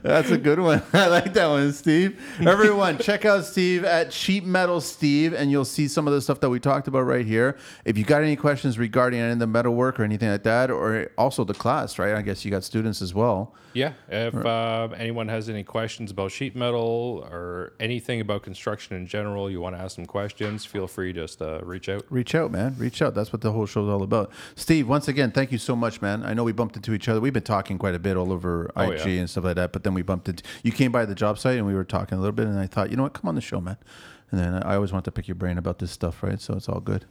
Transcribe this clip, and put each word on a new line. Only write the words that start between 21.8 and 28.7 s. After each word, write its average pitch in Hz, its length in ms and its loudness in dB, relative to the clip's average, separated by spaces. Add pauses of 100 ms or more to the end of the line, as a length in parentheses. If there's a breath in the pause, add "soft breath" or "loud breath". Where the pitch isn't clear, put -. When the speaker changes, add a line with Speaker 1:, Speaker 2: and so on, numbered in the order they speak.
Speaker 2:
out. 101 220 -4
Speaker 1:
Reach 123 240 -2
out, 156 160 0
man. 117 280 -2
Reach 120 240 -6
out. 135 120 0
That's 104 180 -2
what 110 100 -6
the 110 100 0
whole 107 140 0
show's 104 220 -2
all 101 140 0
about. 101 300 0 (240 loud breath)
Steve, 151 320 2
once 143 180 2
again, 135 240 2
thank 135 220 0
you 120 60 -2
so 123 180 -2
much, 117 260 -2
man. 104 220 -2
I 104 100 -2
know 117 100 0
we 113 80 0
bumped 113 240 -2
into 113 180 -4
each 101 140 -2
other. 110 120 4
We've 135 120 2
been 110 100 0
talking 98 360 -2
quite 95 160 0
a 87 40 -4
bit 92 180 0
all 92 160 0
over 87 420 -2